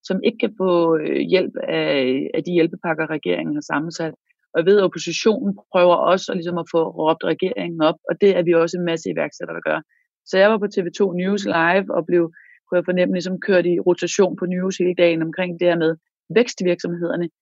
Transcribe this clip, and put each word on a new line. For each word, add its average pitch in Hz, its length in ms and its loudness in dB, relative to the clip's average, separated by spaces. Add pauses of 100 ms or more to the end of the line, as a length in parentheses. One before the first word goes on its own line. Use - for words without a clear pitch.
som - 200 -2
ikke 226 140 0
kan 208 240 -4
få, 170 340 2
øh, 151 240 -2 (120)
hjælp 185 220 0 (140)
af, 156 260 -2 (400)
af 160 100 -2
de 175 80 -6
hjælpepakker, 160 580 -2
regeringen 165 440 -4
har 147 180 -8
sammensat. 160 420 -4 (380)
Og - 60 -4
jeg 165 80 0
ved, 208 120 6
at 190 60 4
oppositionen 196 760 -2 (140)
prøver 175 220 6
også 185 380 2
at, - 40 -2
ligesom 175 220 -4
at 165 160 -8
få 165 80 4 (180)
råbt 160 240 0
regeringen 170 640 -4
op, 175 100 -2 (100)
og 175 120 0
det 202 160 6
er 180 60 2
vi 170 100 2
også 165 260 2
en 180 60 -4
masse 165 260 -4
iværksættere, 160 460 -6
der 165 140 -6
gør. 156 100 -2 (500)
Så 190 80 0
jeg 202 120 6
var 220 80 2
på 202 80 -2
T 202 180 -6
V 170 40 -4 (100)
to 190 140 0
News 196 320 -2
Live 185 420 2 (100)
og 165 100 -2
blev, 175 160 2 (440)
kunne 180 120 -2
jeg 175 120 -2
fornemme, 180 240 0
ligesom 180 260 -6
kørt 180 260 2
i 175 220 0
rotation 175 480 0
på 180 100 -4
News 180 300 -4
hele 180 260 0
dagen 165 200 4
omkring 170 380 -6
det 175 80 2
her 170 160 2
med 160 80 2 (420)
vækstvirksomhederne. 175 920 -2 (140)